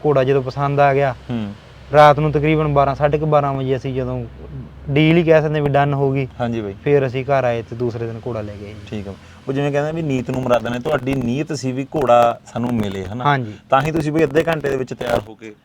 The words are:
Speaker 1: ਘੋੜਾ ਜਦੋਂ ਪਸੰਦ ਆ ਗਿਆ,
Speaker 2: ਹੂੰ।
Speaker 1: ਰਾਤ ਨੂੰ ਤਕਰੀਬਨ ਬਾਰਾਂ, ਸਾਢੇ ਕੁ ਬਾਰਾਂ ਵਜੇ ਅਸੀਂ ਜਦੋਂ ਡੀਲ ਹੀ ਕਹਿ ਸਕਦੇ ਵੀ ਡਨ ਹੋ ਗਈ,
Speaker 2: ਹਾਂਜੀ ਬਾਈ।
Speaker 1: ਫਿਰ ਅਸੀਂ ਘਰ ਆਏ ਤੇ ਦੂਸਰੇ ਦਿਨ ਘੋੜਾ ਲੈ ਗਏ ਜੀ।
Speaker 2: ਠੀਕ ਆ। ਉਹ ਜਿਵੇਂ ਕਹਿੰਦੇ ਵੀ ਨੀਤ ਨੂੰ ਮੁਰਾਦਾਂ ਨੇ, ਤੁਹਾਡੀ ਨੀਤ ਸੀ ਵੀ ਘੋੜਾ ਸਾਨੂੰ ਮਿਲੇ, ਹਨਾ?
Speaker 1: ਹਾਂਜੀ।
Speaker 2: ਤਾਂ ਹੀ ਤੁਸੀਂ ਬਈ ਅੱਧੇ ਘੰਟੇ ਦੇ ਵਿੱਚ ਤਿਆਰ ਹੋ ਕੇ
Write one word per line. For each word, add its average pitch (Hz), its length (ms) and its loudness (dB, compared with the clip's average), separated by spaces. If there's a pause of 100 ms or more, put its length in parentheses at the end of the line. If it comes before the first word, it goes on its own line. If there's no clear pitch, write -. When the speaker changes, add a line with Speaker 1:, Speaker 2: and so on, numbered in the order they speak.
Speaker 1:
ਘੋੜਾ 139 180 4
ਜਦੋਂ 135 200 2
ਪਸੰਦ 143 360 -2
ਆ 143 140 6
ਗਿਆ, 135 220 0 (140)
Speaker 2:
ਹੂੰ। 107 240 -6 (400)
Speaker 1:
ਰਾਤ 147 260 8
ਨੂੰ 151 120 2
ਤਕਰੀਬਨ 151 360 0
ਬਾਰਾਂ, 139 280 2
ਸਾਢੇ 147 220 0
ਕੁ 151 80 -2
ਬਾਰਾਂ 143 280 2
ਵਜੇ 135 220 -2
ਅਸੀਂ 131 180 -6
ਜਦੋਂ 127 320 -4 (640)
ਡੀਲ 156 280 4
ਹੀ 175 60 4
ਕਹਿ 156 180 6
ਸਕਦੇ 151 200 -2
ਵੀ 143 80 0
ਡਨ 143 240 2
ਹੋ 139 180 0
ਗਈ, 135 160 -2 (120)
Speaker 2:
ਹਾਂਜੀ 117 220 -2
ਬਾਈ। 101 120 -8 (100)
Speaker 1:
ਫਿਰ 143 240 4
ਅਸੀਂ 127 180 -4
ਘਰ 135 180 2
ਆਏ 117 180 0
ਤੇ 117 140 -12
ਦੂਸਰੇ 117 320 -4
ਦਿਨ 113 200 -10
ਘੋੜਾ 110 140 -6
ਲੈ 104 200 -10
ਗਏ 104 60 -12
ਜੀ। 107 120 -16 (100)
Speaker 2:
ਠੀਕ 104 180 -8
ਆ। 95 60 -10 (340)
ਉਹ 135 60 -4
ਜਿਵੇਂ 143 180 0
ਕਹਿੰਦੇ 147 200 -2
ਵੀ 165 100 -6
ਨੀਤ 131 300 -2
ਨੂੰ 131 120 -4
ਮੁਰਾਦਾਂ 120 280 0
ਨੇ, 123 80 -4
ਤੁਹਾਡੀ 135 340 -2
ਨੀਤ 135 400 -2
ਸੀ 131 180 -4
ਵੀ 131 120 -6
ਘੋੜਾ 120 640 2
ਸਾਨੂੰ 123 280 -4
ਮਿਲੇ, 98 320 -4
ਹਨਾ? 117 180 -10
Speaker 1:
ਹਾਂਜੀ। 131 300 0 (160)
Speaker 2:
ਤਾਂ 135 120 4
ਹੀ 156 100 -4
ਤੁਸੀਂ 151 200 -2
ਬਈ 160 120 2
ਅੱਧੇ 151 240 2
ਘੰਟੇ 151 220 -4
ਦੇ 135 80 -2
ਵਿੱਚ 127 160 -8
ਤਿਆਰ 120 360 -2
ਹੋ 107 60 -18
ਕੇ 110 300 -18